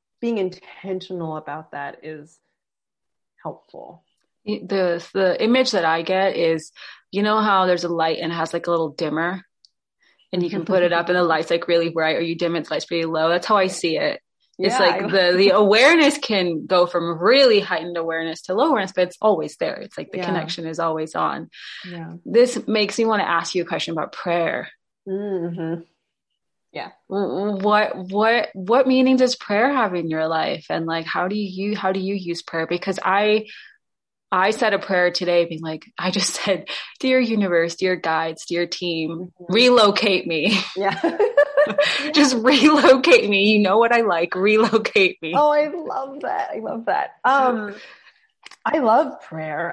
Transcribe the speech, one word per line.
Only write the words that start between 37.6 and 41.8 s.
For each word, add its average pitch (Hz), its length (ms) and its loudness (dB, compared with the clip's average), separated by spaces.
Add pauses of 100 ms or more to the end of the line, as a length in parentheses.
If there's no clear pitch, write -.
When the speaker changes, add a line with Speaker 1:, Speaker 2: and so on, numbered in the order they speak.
Speaker 2:
dear 185 220 0
guides, 160 500 -4
dear 170 200 -2
team, 165 440 -6 (300)
Speaker 1:
Mm-hmm. 175 120 -8
Speaker 2:
relocate 214 760 4
me." 165 300 0 (200)
Speaker 1:
Yeah. 196 280 -2
Speaker 2:
<laughs> 480 1080 0